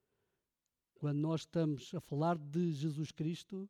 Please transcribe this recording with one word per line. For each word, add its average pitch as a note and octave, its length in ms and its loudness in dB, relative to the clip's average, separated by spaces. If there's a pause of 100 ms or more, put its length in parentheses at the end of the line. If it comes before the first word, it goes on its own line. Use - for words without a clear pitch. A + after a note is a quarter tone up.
(960)
quando D3 240 0
nós D#3 220 2
estamos D3+ 540 0
a E3 60 -6
falar D#3+ 380 2
de D#3 320 2
Jesus D3+ 400 0
Cristo, F#3 600 -6